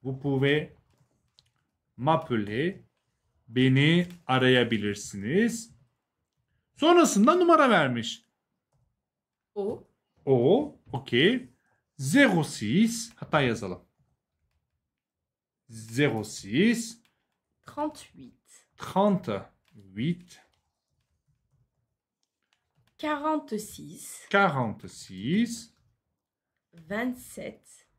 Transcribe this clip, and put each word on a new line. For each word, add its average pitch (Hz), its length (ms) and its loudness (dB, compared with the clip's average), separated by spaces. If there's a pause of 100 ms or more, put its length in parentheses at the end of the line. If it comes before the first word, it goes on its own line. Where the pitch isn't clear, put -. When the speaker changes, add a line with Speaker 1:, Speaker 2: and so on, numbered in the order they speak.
Speaker 1:
Vous 131 180 -8
pouvez 139 480 0 (1300)
m'appeler, 127 760 -2 (720)
beni 135 600 4 (200)
arayabilirsiniz. 123 1500 0 (1000)
Sonrasında 311 600 6
numara 330 340 4
vermiş. 131 560 0 (1300)
Speaker 2:
O. 208 280 -8 (420)
Speaker 1:
O, 143 500 2 (160)
okey. 160 580 0 (500)
Zéro 175 440 2
six, 175 720 -2
hatta - 260 -2
yazalım. 104 400 -4 (1900)
Zéro 113 540 -2
six. 175 800 -2 (640)
Speaker 2:
Trente-huit. - 1000 -14 (100)
Speaker 1:
Trente-huit. 117 1600 -6 (2500)
Speaker 2:
Quarante-six. 294 1300 -8
Speaker 1:
Quarante-six. 139 1400 -2 (1200)
Speaker 2:
Vingt-sept. - 960 -12 (120)